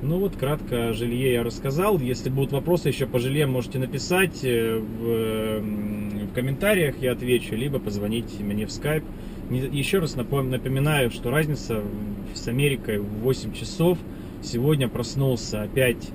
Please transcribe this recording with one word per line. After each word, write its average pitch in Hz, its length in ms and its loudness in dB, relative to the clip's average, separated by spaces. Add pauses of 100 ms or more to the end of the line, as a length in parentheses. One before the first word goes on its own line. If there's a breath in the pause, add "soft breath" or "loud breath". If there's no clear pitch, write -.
Ну 160 140 2
вот, 196 160 0
кратко 120 540 -2
о 113 60 0
жилье 120 380 2
я 117 120 2
рассказал. 151 560 2
Если 123 280 -2
будут 135 220 2
вопросы 151 380 2
еще 131 180 0
по 120 140 2
жильям, 135 320 2
можете 127 260 -2
написать, 156 640 0
э, 113 380 2
в, 110 800 0
м, 104 680 -4
в - 60 -10
комментариях, 139 640 2
я 127 120 2
отвечу, 120 420 0
либо 123 240 -2
позвонить 104 640 -2
мне 101 260 -2
в 98 40 -8
Skype. 151 340 -2 (440 loud breath)
Не, 127 120 0
еще 139 400 0
раз 156 160 -2
напом-, 131 340 0
напоминаю, 131 640 2
что - 180 -4
разница 139 460 0
в, 104 600 -6
с - 120 -6
Америкой 120 500 0
в 104 240 -4
восемь 120 300 0
часов. 170 440 2 (460 loud breath)
Сегодня 131 460 2
проснулся 120 760 0
опять 120 520 2